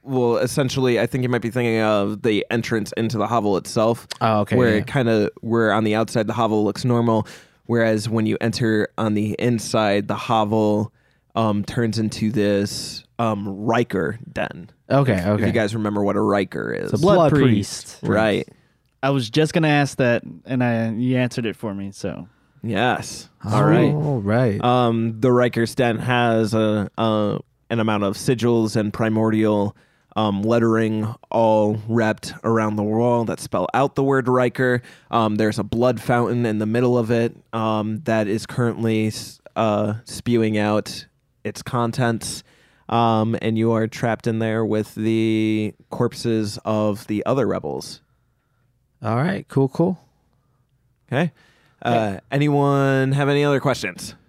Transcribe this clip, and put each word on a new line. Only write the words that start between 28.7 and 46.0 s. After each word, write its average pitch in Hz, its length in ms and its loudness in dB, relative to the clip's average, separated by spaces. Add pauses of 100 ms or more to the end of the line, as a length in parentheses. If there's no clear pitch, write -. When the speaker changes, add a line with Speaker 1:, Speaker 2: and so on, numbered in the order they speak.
Speaker 1:
and 104 160 -2
primordial, 110 840 0 (420)
um, 101 260 0
lettering 113 720 0 (160)
all 107 580 2
wrapped 110 460 0 (100)
around 110 320 0
the 104 60 -2
wall 117 440 2
that 90 140 -6
spell 95 320 -4
out 139 220 0
the 139 80 0
word 135 260 2
Riker. 123 540 2 (280)
Um, 110 260 2
there's 107 220 2
a 101 60 -4
blood 117 380 0
fountain 120 420 0
in 107 140 -2
the 107 80 -2
middle 123 320 2
of 113 120 0
it, 117 240 0 (200)
um, 107 460 -2
that 110 280 0
is 107 160 -2
currently 113 600 -2
s-, - 340 -8 (160)
uh, 104 380 0 (100)
spewing 110 540 0
out 104 480 -2 (380)
its - 180 -10
contents. 117 800 -4 (480)
Um, 113 500 2
and 113 160 -2
you 113 160 2
are 110 140 0
trapped 110 400 -4
in 113 140 -2
there 110 260 -2
with 107 300 -2
the 110 760 0 (180)
corpses 110 760 -2